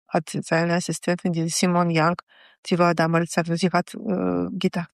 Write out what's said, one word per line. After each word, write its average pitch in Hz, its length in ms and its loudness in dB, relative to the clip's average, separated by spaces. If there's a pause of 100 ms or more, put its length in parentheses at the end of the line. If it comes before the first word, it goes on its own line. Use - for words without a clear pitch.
hat 175 200 -2 (140)
seine 170 320 0
Assistentin, 175 580 -2
die 165 160 -2
Simone 175 460 2
Young, 165 220 2 (500)
die 180 120 0
war 175 160 4
damals, 165 440 2
also 165 160 -2
sie 170 160 0
hat, 175 240 -2
äh, - 560 -2
gedacht, 185 440 -4